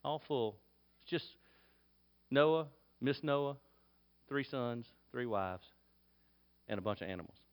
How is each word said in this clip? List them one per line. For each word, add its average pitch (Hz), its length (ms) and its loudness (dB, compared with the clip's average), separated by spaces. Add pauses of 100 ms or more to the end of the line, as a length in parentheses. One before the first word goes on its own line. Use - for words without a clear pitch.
All 147 140 0
full. 117 420 0 (420)
It's - 100 -10
just - 260 -4 (920)
Noah, 151 380 6 (300)
Miss 135 240 0
Noah, 143 340 0 (680)
three 139 180 0
sons, 120 420 -4 (240)
three 123 160 -4
wives, 95 360 -2 (1040)
and 104 120 -2
a - 20 -4
bunch 104 200 -2
of 85 60 -6
animals. 90 300 -8 (140)